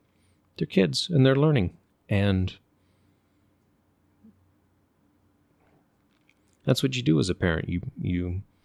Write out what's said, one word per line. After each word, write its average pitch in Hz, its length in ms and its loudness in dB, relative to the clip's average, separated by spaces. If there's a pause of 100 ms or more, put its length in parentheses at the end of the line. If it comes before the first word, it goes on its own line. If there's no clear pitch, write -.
(560)
They're 160 100 -4
kids, 180 440 0
and 131 160 4
they're 135 80 4
learning. 135 420 0 (320)
And 98 480 0 (4000)
that's 135 180 0
what 131 120 -2
you 123 80 -6
do 147 160 2
as 107 100 0
a 87 60 -2
parent. 85 340 -2
You, 87 120 -4 (200)
you, 90 420 -4 (220)